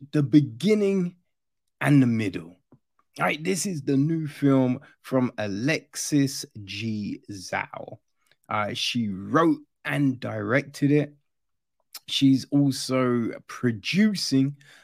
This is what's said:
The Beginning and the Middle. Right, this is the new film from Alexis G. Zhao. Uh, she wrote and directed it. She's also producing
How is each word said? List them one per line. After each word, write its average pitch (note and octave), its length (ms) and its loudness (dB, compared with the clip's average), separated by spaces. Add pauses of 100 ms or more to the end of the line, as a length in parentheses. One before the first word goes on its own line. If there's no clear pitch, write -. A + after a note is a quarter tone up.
(120)
The D3+ 120 2
Beginning F3 920 2 (640)
and C#3 220 6
the B2 60 6
Middle. F#2 500 -4 (640)
Right, D#3 240 -2
this F#3 220 -2
is F3 160 -6
the C#3 160 0
new D#3 300 0
film C3 520 2 (220)
from B2+ 360 -2
Alexis C3+ 1080 -2 (180)
G. G#2 680 -8
Zhao. G2 680 -10 (500)
Uh, G#2 260 -4
she A2+ 360 -4
wrote B2 500 0 (240)
and C#3+ 360 0
directed A2+ 720 -2
it. D3 220 2 (920)
She's C3+ 440 4
also C3 800 0 (160)
producing C#3 1120 0 (260)